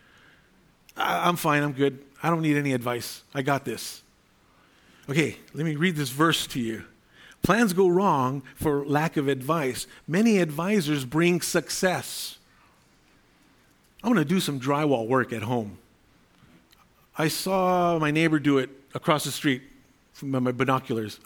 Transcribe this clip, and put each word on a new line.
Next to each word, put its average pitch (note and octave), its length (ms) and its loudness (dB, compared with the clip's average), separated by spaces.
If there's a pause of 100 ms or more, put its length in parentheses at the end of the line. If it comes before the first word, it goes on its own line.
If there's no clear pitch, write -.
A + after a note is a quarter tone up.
(1000)
"I, F3 300 0
I'm F3 80 0
fine. D3 260 0
I'm D3 100 -2
good. C3+ 260 0 (240)
I D#3 60 0
don't E3 140 0
need D3 160 2
any C#3+ 160 0
advice. A#2+ 480 -6 (120)
I C#3+ 60 -2
got C3+ 240 -2
this." - 380 -10 (1080)
Okay, C#3 300 -2 (160)
let C#3 100 -6
me D#3 120 -2
read E3+ 200 0
this C#3+ 140 -4
verse D3 380 0
to C#3 120 -6
you. A2 240 -6 (580)
"Plans G#3+ 300 4
go F#3 160 4
wrong D3 560 2 (100)
for C#3+ 320 -2
lack D3+ 300 0
of C#3+ 100 0
advice. C3+ 640 -2 (180)
Many G3+ 320 4
advisors D#3 640 0
bring E3 360 2
success." - 1000 -4 (1700)
I'm A#3 80 2
gonna F3 120 4
do E3+ 140 0
some C#3+ 220 -2
drywall C#3 480 0
work B2 240 2
at A2 100 -6
home. A2 360 -4 (1400)
I D#3 80 0
saw F3+ 720 0
my D3+ 140 2
neighbor D#3 260 2
do C#3+ 200 2
it C3 120 -2 (240)
across D3 300 0
the C#3 80 -4
street C3 300 -2 (500)
from C#3 180 -10
my B2+ 220 0
binoculars. B2 720 -2